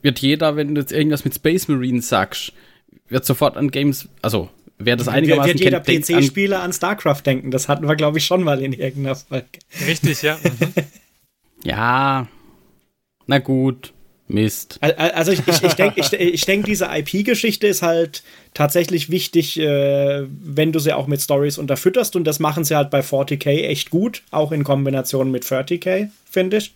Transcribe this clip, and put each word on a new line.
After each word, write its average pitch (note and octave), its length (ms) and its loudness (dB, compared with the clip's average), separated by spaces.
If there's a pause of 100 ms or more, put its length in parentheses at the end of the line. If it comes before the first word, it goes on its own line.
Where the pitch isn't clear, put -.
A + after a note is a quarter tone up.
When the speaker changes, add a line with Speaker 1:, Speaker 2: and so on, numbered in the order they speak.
Speaker 1:
wird C#3 180 0
jeder, D3+ 360 2
wenn D3 200 -2
du D3 60 0
jetzt C3+ 120 -6
irgendwas D3+ 320 0
mit C3 100 -4
Space F3 320 0
Marines B2+ 400 0
sagst, - 460 -2 (560)
wird B2+ 160 -2
sofort C3+ 320 0
an C#3+ 140 0
Games, C#3 360 -2 (140)
also G#2+ 280 -2 (280)
wer A#2 180 0
das A#2 120 -4
Speaker 2:
Wird, B2+ 80 -2
Speaker 1:
einigermaßen D#3 380 4
Speaker 2:
wird C#3+ 60 0
jeder F3+ 200 4
Speaker 1:
kennt, - 80 -4
denkt - 220 2
an E3+ 100 4
Speaker 2:
P-C-Spieler F#3+ 420 2
an F3+ 120 -4
StarCraft F3 520 0
denken. C3 260 0
Das C3 160 -2
hatten C#3+ 200 0
wir, D#3 80 2
glaub D3+ 200 0
ich, D3+ 100 0
schon F#3 180 2
mal C#3+ 180 0
in C3+ 120 -4
irgendeiner C3+ 420 -4
Folge. C3+ 300 -10 (420)
Speaker 3:
Richtig, D#3 340 0
ja. D3+ 160 0
Mhm. D3 360 -2 (100)
Speaker 1:
<laughs> - 800 -20
Ja, B2+ 640 0 (1000)
na C3+ 140 2
gut. C3 540 -2 (340)
Mist. - 540 -2
Speaker 2:
Al-, D3+ 120 2
al-, E3 180 0
also E3 200 2
ich, D#3+ 160 2
ich, E3+ 160 2
ich E3+ 100 4
denk, G3+ 240 2
ich, D#3+ 160 0
Speaker 1:
<laughs> G3 60 -4
Speaker 2:
ich F3 260 2
denk, G3+ 200 2
diese G3 260 0
I-P-Geschichte G#3 760 0
ist F#3+ 140 2
halt E3 420 0 (300)
tatsächlich D3+ 560 0
wichtig, E3 500 0
äh, C#3 680 2
wenn D3+ 460 -2
du D#3+ 60 2
sie D3 140 0
auch C3+ 140 -2
mit C#3+ 140 0
Stories C#3+ 360 0
unterfütterst. F3+ 580 0
Und F3 100 0
das D#3 140 -2
machen D#3 260 0
sie D3+ 100 0
halt C#3+ 140 2
bei C#3 140 0
forty C#3 340 -2
K D3 260 0
echt - 260 -4
gut, G#3+ 420 -2
auch D3 200 0
in D3 120 -2
Kombination C3+ 680 -2
mit B2 160 -6
thirty C#3 320 -2
K, F#3+ 300 -2 (200)
finde F#3 280 0
ich. G#3 180 -4